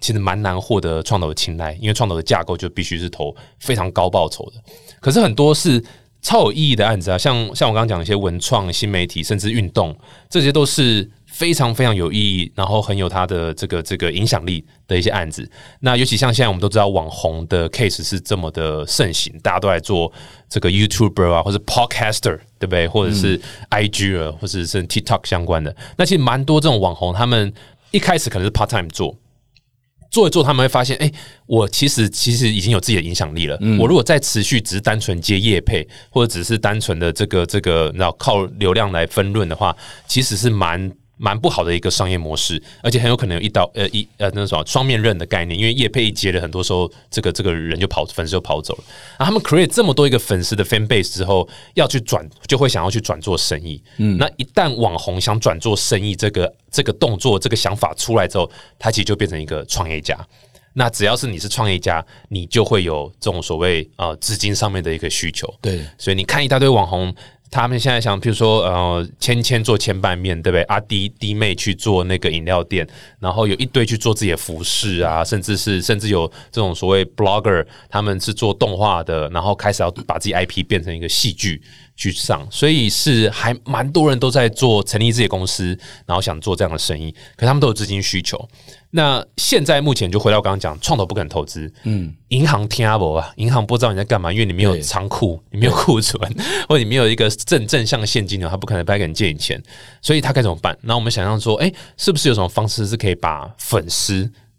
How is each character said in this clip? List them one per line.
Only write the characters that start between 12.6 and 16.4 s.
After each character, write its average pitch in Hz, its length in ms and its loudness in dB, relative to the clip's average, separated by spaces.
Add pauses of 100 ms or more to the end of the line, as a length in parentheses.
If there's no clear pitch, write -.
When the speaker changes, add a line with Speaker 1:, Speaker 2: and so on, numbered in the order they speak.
Speaker 1:
后 104 160 2
很 101 140 -2
有 95 140 0
它 92 180 0
的 85 280 -2
这 95 120 -8
个， 85 160 -4
这 92 140 -6
个 85 160 -2
影 92 120 -2
响 90 220 0
力 85 180 -4 (220)
的 92 100 0
一 90 60 2
些 104 80 2
案 90 180 -2
子。 - 220 -12 (300)
那 127 160 2
尤 123 80 2
其 110 120 0
像 123 160 2
现 123 120 4